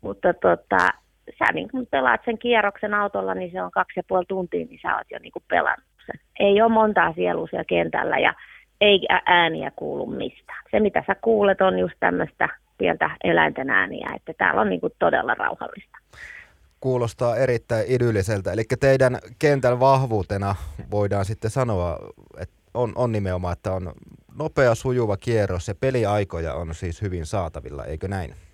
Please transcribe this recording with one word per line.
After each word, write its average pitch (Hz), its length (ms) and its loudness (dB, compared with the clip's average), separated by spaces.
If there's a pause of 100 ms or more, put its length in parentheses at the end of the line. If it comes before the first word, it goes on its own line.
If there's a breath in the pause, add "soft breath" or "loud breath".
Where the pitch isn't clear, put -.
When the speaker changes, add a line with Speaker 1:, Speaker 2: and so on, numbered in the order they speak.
Speaker 1:
mutta 175 340 0
tota, 180 540 2 (500)
sä - 140 2
niinku 226 380 -6
pelaat 254 340 2
sen 220 140 -4
kierroksen 208 560 0
autolla, 202 400 -2
niin 180 180 -8
se 185 100 -6
on 180 80 -8
kaksi - 280 -4
ja 175 100 -6
puoli 185 200 0
tuntia, 180 380 -4
niin - 160 -20
sä 170 140 -2
oot - 140 -8
jo - 80 -12
niinku - 300 -16
pelannut - 400 0 (180)
sen. - 140 -12 (200)
Ei 202 220 6
ole 226 100 4
montaa 208 400 4
sielua 170 340 -2
siellä 170 180 -6
kentällä 160 540 -2
ja - 160 2 (460 loud breath)
ei 202 300 4
ä-, 180 160 2
ääniä 165 500 2
kuulu 143 300 -6
mistään. - 640 -10
Se, - 100 2
mitä 208 260 2
sä 190 80 0
kuulet, 202 460 2
on 185 180 4
just 185 220 -2
tämmöistä 170 480 -2 (300)
pientä 165 320 0 (140)
eläinten 156 460 0
ääniä, - 460 -2
että - 220 -14
täällä 190 220 0
on 214 80 0
niinku 180 300 -2
todella 151 360 0
rauhallista. - 640 -8 (800 loud breath)
Speaker 2:
Kuulostaa 120 560 0
erittäin 117 520 0
idylliseltä. 107 640 2
Elikkä 110 240 -2
teidän 131 420 4 (200)
kentän 127 420 4
vahvuutena 110 760 2 (360 loud breath)
voidaan 101 340 0
sitten 110 260 -6
sanoa, 101 480 -2 (420)
että - 140 -14 (200)
on, 117 200 0
on 120 180 0
nimenomaan, 92 400 -2
että 95 200 -6
on 90 200 -6 (460)
nopea, 143 360 2
sujuva 120 420 -2
kierros 98 520 -2
ja 104 60 -6
peliaikoja 104 800 -2
on 80 200 -8
siis 85 280 -8
hyvin 90 240 -6
saatavilla, 78 580 -8
eikö 78 240 -8
näin? 92 260 -6 (200)